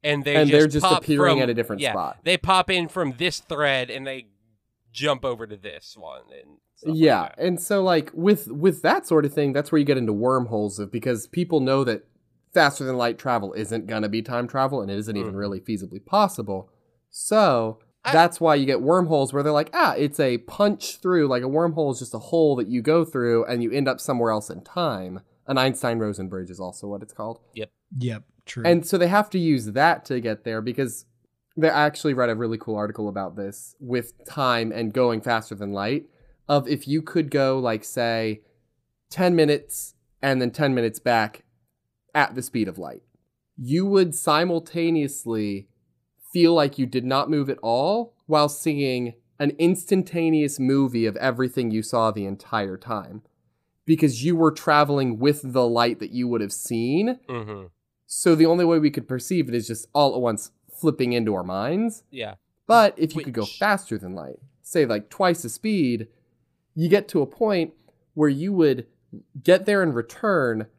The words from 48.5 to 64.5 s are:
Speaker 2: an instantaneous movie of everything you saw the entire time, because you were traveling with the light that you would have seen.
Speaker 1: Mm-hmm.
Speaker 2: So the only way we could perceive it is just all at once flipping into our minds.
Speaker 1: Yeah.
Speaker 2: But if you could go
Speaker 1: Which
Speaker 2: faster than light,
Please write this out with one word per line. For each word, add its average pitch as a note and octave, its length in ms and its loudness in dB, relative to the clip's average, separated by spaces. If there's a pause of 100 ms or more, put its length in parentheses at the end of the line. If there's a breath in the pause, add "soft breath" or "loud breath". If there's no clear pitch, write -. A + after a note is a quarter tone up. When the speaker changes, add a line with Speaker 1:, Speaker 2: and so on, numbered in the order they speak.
Speaker 2:
an C#3+ 200 2
instantaneous E3 1000 0
movie C3 480 2
of G#2 100 -2
everything B2 540 -2
you A2 120 -2
saw A2+ 280 0
the G2+ 160 -6
entire G2 500 -6
time, G#2+ 460 -10 (640)
because D3 380 2
you E3+ 120 2
were D#3+ 160 6
traveling C#3+ 680 0
with C#3+ 220 2 (120)
the B2+ 140 2
light A#2+ 340 0
that G#2+ 100 -10
you B2 180 -4
would A#2 120 -2
have G2 120 -6
seen. D3+ 680 -2 (100)
Speaker 1:
Mm-hmm. G#2+ 380 -12 (400)
Speaker 2:
So - 280 2
the D#3 120 6
only F3 180 4
way E3 140 4
we D3+ 120 2
could C3+ 180 -8
perceive C3+ 400 -4
it A#2+ 60 -6
is A#2 120 -4
just A2+ 260 -10
all C#3+ 220 4
at B2+ 60 -2
once A2+ 300 -2 (300)
flipping C#3+ 320 0
into A2 220 0
our F#2 100 -4
minds. C#3+ 640 -4
Speaker 1:
Yeah. G#2+ 240 -12 (320)
Speaker 2:
But A3 320 6
if D#3 180 -2
you D#3 60 -6
could C3 100 -10
go A2+ 100 -4
Speaker 1:
Which - 160 -8
Speaker 2:
faster G3 380 -2
than F#2 180 -10
light, D2+ 220 -12 (240)